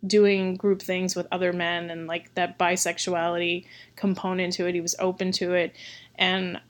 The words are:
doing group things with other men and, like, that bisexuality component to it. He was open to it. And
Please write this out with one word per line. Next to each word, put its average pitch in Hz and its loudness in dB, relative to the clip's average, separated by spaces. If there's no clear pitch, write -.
doing 196 4
group 196 2
things 185 -2
with 175 -4
other 180 0
men 170 -2
and, 165 -8
like, 170 -8
that 180 -2
bisexuality 175 0
component 185 -2
to 180 -2
it. 180 0
He 175 -2
was 170 -4
open 185 0
to 180 0
it. 170 2
And 185 0